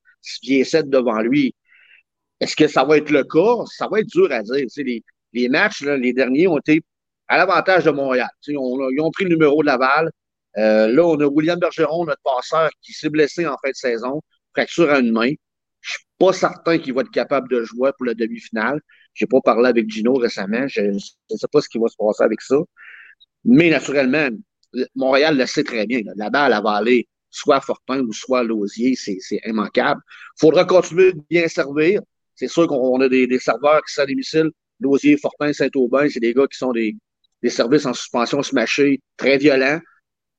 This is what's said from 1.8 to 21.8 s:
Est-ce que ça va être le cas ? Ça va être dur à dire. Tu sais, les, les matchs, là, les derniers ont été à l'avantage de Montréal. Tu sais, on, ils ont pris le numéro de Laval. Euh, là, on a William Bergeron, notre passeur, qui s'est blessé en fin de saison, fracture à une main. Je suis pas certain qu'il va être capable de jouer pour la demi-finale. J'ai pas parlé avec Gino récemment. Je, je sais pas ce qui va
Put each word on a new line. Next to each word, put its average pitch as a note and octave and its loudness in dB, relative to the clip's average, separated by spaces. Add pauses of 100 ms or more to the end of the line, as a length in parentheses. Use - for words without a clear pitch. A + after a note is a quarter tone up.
Est-ce - -6
que D3+ 4
ça D3 2
va D3+ 4
être C#3+ 0
le C#3+ 2
cas ? G3 0
Ça - -8
va G3 -2
être F#3 -2
dur E3+ 2
à A2+ -2
dire. B2+ -4
Tu A#2 -6
sais, D3 -10
les, B2 -6 (320)
les B2 0
matchs, F#3 0
là, C#3+ -2
les B2 0
derniers C3 2
ont D#3+ 2
été D#3 2 (460)
à - 0
l'avantage F3 2
de D#3 4
Montréal. C3 -2 (140)
Tu D3 -10
sais, C#3+ -6
on, C3 -4
ils C3+ -4
ont D#3+ 0
pris G3 -4
le F3+ -2
numéro D#3 4
de D3 4
Laval. C#3 2 (460)
Euh, A2 4
là, D3 4
on D#3 2
a D3 2
William D#3 0
Bergeron, D#3+ -2
notre D3 -6
passeur, D3 0 (100)
qui - -20
s'est D#3 -6
blessé D#3+ 0
en C#3 -6
fin C3+ -4
de B2+ -6
saison, B2+ -4 (320)
fracture D3 0
à C#3+ 4
une A#2+ 2
main. A2+ 2 (500)
Je - -12
suis - -14 (140)
pas F3+ 4
certain E3+ 0
qu'il C3 -8
va C3 -2
être A2 -8
capable B2+ -2
de A#2+ 0
jouer A#2 -2
pour B2+ -6
la A#2 -2
demi-finale. A#2 -4 (340)
J'ai - -4
pas C3 2
parlé B2 2
avec A#2 2
Gino A2 -2
récemment. A#2 -4
Je, G2+ -2
je - -10
sais - -8
pas D3 4
ce - -4
qui - -8
va A2+ 0